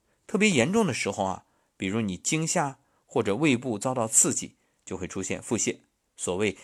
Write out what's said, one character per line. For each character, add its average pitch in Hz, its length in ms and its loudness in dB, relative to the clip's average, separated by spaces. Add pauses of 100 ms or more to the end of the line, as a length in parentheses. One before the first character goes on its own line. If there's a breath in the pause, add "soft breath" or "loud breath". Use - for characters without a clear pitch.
(260)
特 - 100 -2
别 208 140 4
严 139 200 4
重 220 160 2
的 143 60 0
时 - 180 -2
候 101 140 -2
啊， 95 220 -4 (320)
比 - 80 -4
如 107 160 0
你 98 160 -2
惊 160 280 -2
吓 151 320 -2 (280)
或 - 160 0
者 101 120 2
胃 139 220 4
部 123 220 -2
遭 127 160 -2
到 120 120 0
刺 123 280 4
激， - 220 -8 (280)
就 95 140 -8
会 90 100 -6
出 95 140 -8
现 92 200 -6
腹 - 140 -2
泻。 - 220 -2 (360)
所 90 220 -4
谓 101 280 0